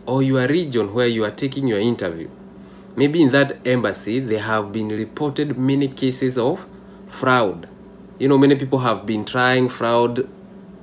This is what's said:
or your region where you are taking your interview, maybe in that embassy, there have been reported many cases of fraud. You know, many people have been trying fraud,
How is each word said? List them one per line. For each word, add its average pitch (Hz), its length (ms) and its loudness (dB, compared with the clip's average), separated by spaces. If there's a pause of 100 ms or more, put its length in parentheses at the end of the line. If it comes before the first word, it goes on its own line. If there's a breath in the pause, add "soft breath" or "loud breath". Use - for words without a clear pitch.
or 131 160 2
your 131 240 2
region 127 460 0
where 123 140 2
you 113 160 0
are 104 80 -2
taking 135 360 -4
your 107 120 0
interview, 98 500 -2 (640 loud breath)
maybe 147 260 2
in 135 100 6
that 139 260 2 (100)
embassy, 117 520 -2
there 110 200 -2
have 104 320 -2
been 107 160 -4
reported 135 720 -4
many 139 300 2
cases 127 500 -2
of 139 280 0 (420 loud breath)
fraud. 113 600 0 (500)
You 131 120 0
know, 139 80 6
many 139 180 6
people 135 240 -2
have 113 260 -2
been 107 200 -4
trying 127 440 2
fraud, 120 580 0 (560)